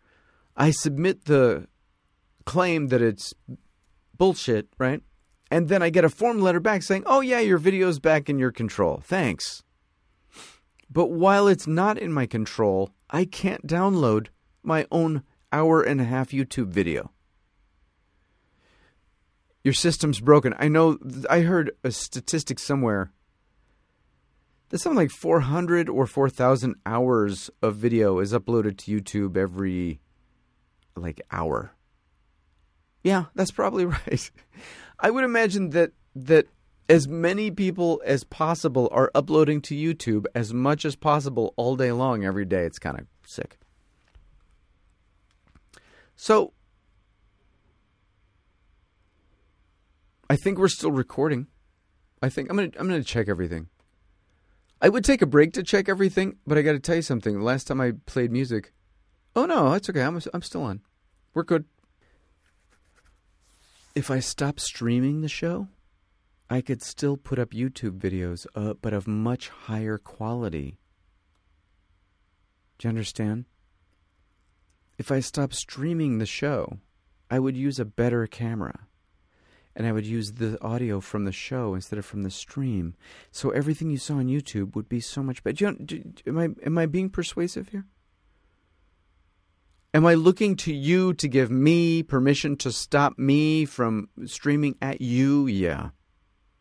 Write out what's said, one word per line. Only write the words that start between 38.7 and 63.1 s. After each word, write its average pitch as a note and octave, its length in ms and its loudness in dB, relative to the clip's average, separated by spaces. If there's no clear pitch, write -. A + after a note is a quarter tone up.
are C3 220 4
uploading D3+ 460 4
to D3 140 -8
YouTube C#3+ 500 -2
as A#2 200 -4
much C3+ 300 0
as D3 120 -4
possible C#3 600 0
all B2+ 200 0
day B2+ 160 0
long, A#2+ 320 0
every G2 220 -2
day. F2+ 180 0
It's D#2+ 140 -6
kinda - 280 -10
sick. - 320 -12
So, - 360 2
I C#3+ 60 2
think F#3+ 220 -2
we're F#3+ 100 4
still - 220 -4
recording. C3+ 560 -2
I C3 60 2
think C3+ 220 -6
I'm F#3+ 60 -2
gonna, F#3+ 220 0
I'm F3 100 -2
gonna D#3+ 160 -2
check A2 240 -2
everything. E2+ 400 -4
I - 80 8
would G#3 160 2
take C#4 180 4
a F3 40 6
break D3 280 6
to F#3+ 80 -4
check G3 260 0
everything, F#3+ 580 0
but D3+ 100 2
I D3+ 60 4
gotta D3 180 2
tell E3 160 -2
you E3 60 0
something. G#2+ 380 -2
Last B2 240 -2
time C3+ 160 -4
I B2 120 0
played A#2+ 260 -2
music, A#2+ 400 -4
oh C4 100 2
no, D4+ 260 4
that's G3 180 -2
okay. D3+ 120 -2
I'm, D#3+ 180 -4
I'm F3 100 -8
still E3+ 200 -10
on. G#2+ 180 -6
We're E3 60 -2
good. D#3+ 220 0